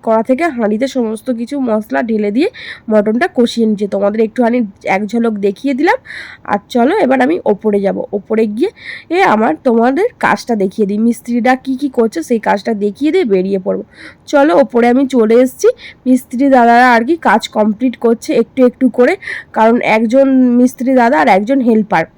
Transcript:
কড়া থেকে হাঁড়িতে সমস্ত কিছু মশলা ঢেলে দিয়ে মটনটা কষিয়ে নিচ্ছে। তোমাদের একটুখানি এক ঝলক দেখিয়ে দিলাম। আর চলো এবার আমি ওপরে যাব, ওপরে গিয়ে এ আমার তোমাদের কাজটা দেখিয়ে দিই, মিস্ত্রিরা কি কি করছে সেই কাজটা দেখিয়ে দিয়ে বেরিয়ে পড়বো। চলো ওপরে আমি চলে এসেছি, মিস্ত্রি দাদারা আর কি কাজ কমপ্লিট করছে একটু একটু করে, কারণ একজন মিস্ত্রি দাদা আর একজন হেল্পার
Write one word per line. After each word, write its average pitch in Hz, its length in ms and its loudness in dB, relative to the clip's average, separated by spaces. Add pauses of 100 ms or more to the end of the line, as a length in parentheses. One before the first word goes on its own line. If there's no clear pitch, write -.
কড়া 220 220 2
থেকে 262 160 0 (100)
হাঁড়িতে 220 320 -2
সমস্ত 226 400 -6 (120)
কিছু 240 160 -8 (120)
মশলা 220 320 -4 (100)
ঢেলে 208 220 -2
দিয়ে 294 180 0 (420)
মটনটা 220 360 0 (100)
কষিয়ে 233 300 0
নিচ্ছে। 208 280 -2
তোমাদের 202 300 -2
একটুখানি 233 340 -2 (360)
এক 196 60 -2 (100)
ঝলক 233 220 -2 (140)
দেখিয়ে 262 320 -4
দিলাম। 392 180 2 (540)
আর 208 80 -2 (140)
চলো 247 200 2 (120)
এবার 262 200 0
আমি 320 100 0 (100)
ওপরে 202 400 0
যাব, 190 120 -2 (200)
ওপরে 220 260 -2 (120)
গিয়ে 349 160 -2 (440)
এ - 20 2 (160)
আমার 226 200 0 (140)
তোমাদের 262 400 0 (180)
কাজটা - 280 -2 (100)
দেখিয়ে 196 260 -2
দিই, 208 180 -4
মিস্ত্রিরা 240 480 0
কি 262 260 -8
কি 285 80 -4
করছে 233 300 -2 (100)
সেই 233 100 0
কাজটা 202 340 -2
দেখিয়ে 202 380 -2
দিয়ে 370 220 0
বেরিয়ে 190 320 0
পড়বো। 196 180 -4 (480)
চলো 294 200 4 (120)
ওপরে 233 300 0
আমি 269 100 2 (120)
চলে 220 280 2
এসেছি, 320 260 0 (380)
মিস্ত্রি 254 380 0 (100)
দাদারা 240 400 4
আর 226 120 2
কি 339 80 0 (120)
কাজ 220 140 2 (160)
কমপ্লিট 220 380 -2 (100)
করছে 233 240 0 (120)
একটু - 180 -6 (100)
একটু - 160 -2 (120)
করে, 262 160 4 (440)
কারণ 226 180 4 (220)
একজন 240 300 2 (320)
মিস্ত্রি 254 320 0 (100)
দাদা 240 220 2
আর 269 40 2 (100)
একজন 254 320 0
হেল্পার 202 360 0 (120)